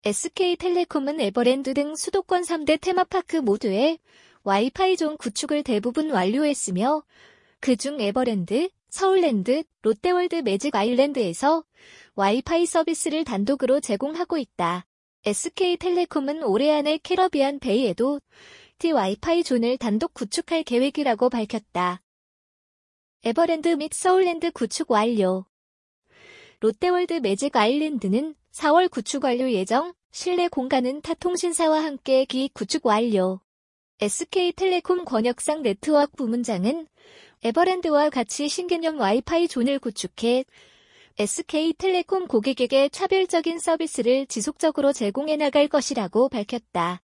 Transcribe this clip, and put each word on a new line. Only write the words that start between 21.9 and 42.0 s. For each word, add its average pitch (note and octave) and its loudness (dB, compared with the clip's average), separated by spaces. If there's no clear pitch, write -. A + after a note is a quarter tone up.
에버랜드 D#4+ 0
및 D4+ -6
서울랜드 F4 2
구축 - -4
완료. G#3 2
롯데월드 F4+ 0
매직 B3+ 0
아일랜드는 C4+ 0
사월 E4+ 4
구축 C4+ -6
완료 B3+ 0
예정, A3+ 0
실내 F4 -2
공간은 C4 -2
타 E4 -6
통신사와 E4+ 0
함께 C4+ 2
기 C4 -2
구축 - -6
완료. G#3 2
에스케이텔레콤 F4+ -2
권혁상 B3 -2
네트워크 C#4+ 2
부문장은 A#3+ -2
에버랜드와 D#4+ 2
같이 C#4+ -4
신개념 E4 -4
와이파이 C4 2
존을 C4+ 0
구축해 A#3+ -2
에스케이텔레콤 E4+ -2